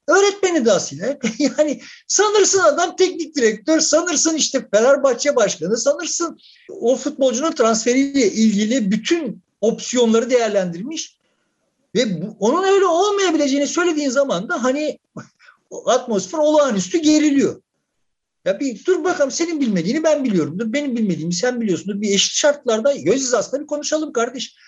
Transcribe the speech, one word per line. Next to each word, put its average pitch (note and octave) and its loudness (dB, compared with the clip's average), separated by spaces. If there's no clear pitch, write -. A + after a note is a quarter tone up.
öğretmeni F#4 2
de A3 4
aslında. F#3 -2
<laughs> - -4
Yani C#4+ 0
sanırsın G4 2
adam E4+ 2
teknik E4+ -2
direktör, C4+ 2
sanırsın D#4+ 0
işte C4 -2
Fenerbahçe B3+ 2
başkanı, G3+ 0
sanırsın D#4+ -4
o A#3 0
futbolcunun C4 -2
transferiyle B3+ 2
ilgili G#3+ 2
bütün A#3 -2
opsiyonları A3+ 0
değerlendirmiş. G#3+ -2
Ve G3 -2
bu, G#3 -10
onun D4 2
öyle G4 4
olmayabileceğini E4 2
söylediğin D#4+ 0
zaman A#3+ -2
da D#4+ -4
hani C#4+ -2
atmosfer B3 -2
olağanüstü C#4+ 2
geriliyor. D4 2
Ya G3 -2
bir B3+ -6
dur E4+ 2
bakalım, D4 0
senin E4 -4
bilmediğini A3 0
ben D4+ 2
biliyorumdur, G3 -2
benim C#4 -2
bilmediğimi F3 -2
sen B3 -2
biliyorsundur. G3+ -4
Bir G#3 0
eşit G3 0
şartlarda C#4 0
göz F3 0
hizasında B3 -2
bir D4 -12
konuşalım D4+ -4
kardeş. A#3+ -4